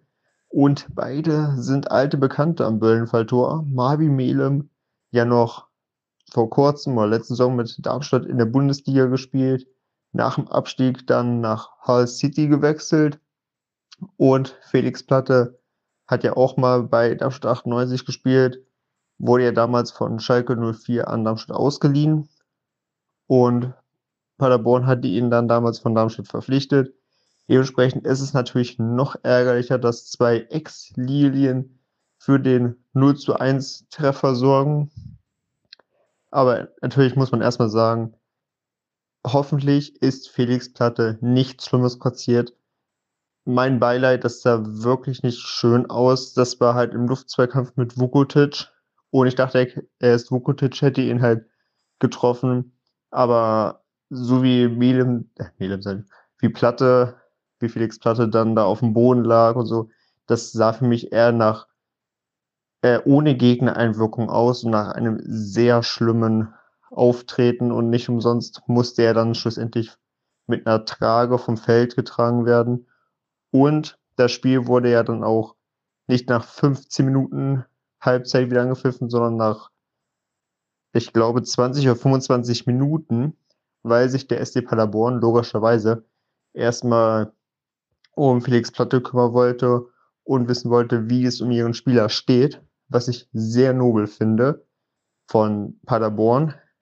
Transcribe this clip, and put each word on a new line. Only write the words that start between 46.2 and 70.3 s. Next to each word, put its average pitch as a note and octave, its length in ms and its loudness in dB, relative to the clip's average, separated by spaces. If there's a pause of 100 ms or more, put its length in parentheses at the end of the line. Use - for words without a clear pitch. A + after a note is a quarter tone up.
Das - 280 -2
war A#2+ 120 4
halt A#2+ 200 -2
im A#2+ 140 -4
Luftzweikampf B2+ 680 -2
mit B2 240 -4
Vukotic. C#3 720 0 (400)
Und C3 180 4
ich B2+ 80 0
dachte, B2+ 520 0 (120)
er A#2+ 160 4
ist A#2+ 160 -4
Vukotic, C3 500 -2
hätte C#3 200 2
ihn A#2+ 200 -2
halt A#2 240 0 (540)
getroffen. B2 800 -2 (320)
Aber A#2 720 0 (260)
so B2+ 320 0
wie B2 280 2
Melem, B2 680 0
äh, - 80 -12 (120)
Melem, F#2+ 240 -6
sag G2 180 -8
ich, G2+ 60 -16 (340)
wie B2 100 0
Platte, B2 680 2 (420)
wie A#2+ 80 -4
Felix A2+ 320 -6
Platte A#2 300 0
dann A2+ 260 0
da A2 80 2
auf G2 160 0
dem A2+ 140 0
Boden A#2+ 320 4
lag A#2 300 4
und A#2+ 100 -2
so, A2 240 -4 (380)
das - 260 -4
sah A2 180 2
für B2 140 -4
mich A#2 260 -2
eher A#2+ 220 4
nach, A2+ 340 0 (1160)
äh, A#2+ 240 4
ohne C#3+ 300 4
Gegnereinwirkung A#2 920 0
aus A#2+ 340 0
und A2+ 80 -2
nach G#2 220 -2
einem A2+ 300 -4
sehr A2+ 600 0
schlimmen A2+ 720 -2 (380)
auftreten A#2+ 800 0
und A#2 180 -2
nicht A#2+ 200 -2
umsonst A#2+ 580 -2
musste A#2+ 340 0
er A2+ 120 4
dann A2+ 200 0
schlussendlich A2+ 640 -6 (500)